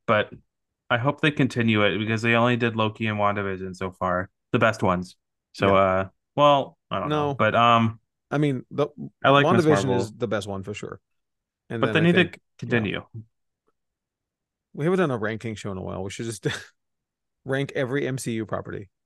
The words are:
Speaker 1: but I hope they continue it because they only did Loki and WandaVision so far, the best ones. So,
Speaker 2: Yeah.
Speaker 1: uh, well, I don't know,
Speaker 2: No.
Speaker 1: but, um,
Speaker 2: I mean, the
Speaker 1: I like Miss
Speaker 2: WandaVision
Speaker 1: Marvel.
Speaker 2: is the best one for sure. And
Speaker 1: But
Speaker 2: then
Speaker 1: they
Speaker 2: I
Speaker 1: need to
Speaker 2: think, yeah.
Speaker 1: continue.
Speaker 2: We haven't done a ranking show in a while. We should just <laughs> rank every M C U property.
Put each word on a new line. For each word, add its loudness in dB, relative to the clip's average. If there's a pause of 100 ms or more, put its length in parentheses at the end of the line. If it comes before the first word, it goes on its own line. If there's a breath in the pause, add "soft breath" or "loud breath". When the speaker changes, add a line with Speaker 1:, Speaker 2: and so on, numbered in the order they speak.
Speaker 1:
but 0 (580)
I 2
hope -2
they 2
continue 2
it 2
because -2
they 2
only 2
did -2
Loki -2
and -4
WandaVision -2
so -6
far, -2 (220)
the 0
best 2
ones. 0 (380)
So, 0
Speaker 2:
Yeah. 6
Speaker 1:
uh, 2 (260)
well, 2 (140)
I -4
don't -4
know, 0
Speaker 2:
No. -4
Speaker 1:
but, 2
um, 4 (300)
Speaker 2:
I -2
mean, -2
the -2 (360)
Speaker 1:
I 6
like 6
Miss 4
Speaker 2:
WandaVision 4
Speaker 1:
Marvel. 0
Speaker 2:
is -4
the -6
best -4
one -8
for -10
sure. -14 (680)
And -4
Speaker 1:
But 0
Speaker 2:
then 0
Speaker 1:
they 2
Speaker 2:
I 2 (100)
Speaker 1:
need 4
to 4
Speaker 2:
think, -10
yeah. -20
Speaker 1:
continue. -2 (1700)
Speaker 2:
We -6
haven't 2
done 2
a -2
ranking -6
show -10
in -8
a -8
while. -8
We -8
should -10
just -6
<laughs> -14
rank -4
every -2
M -4
C -8
U -6
property. -10 (160)